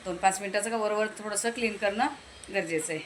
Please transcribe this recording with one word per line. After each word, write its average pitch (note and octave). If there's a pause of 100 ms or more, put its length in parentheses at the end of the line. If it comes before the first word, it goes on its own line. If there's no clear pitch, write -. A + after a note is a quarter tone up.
दोन F3
पाच F#3+
मिनटाचं G3+
का A#3
बरोबर G#3+
थोडंसं G#3+
क्लीन A3+
करणं G#3+ (480)
गरजेचं E3
आहे. D3+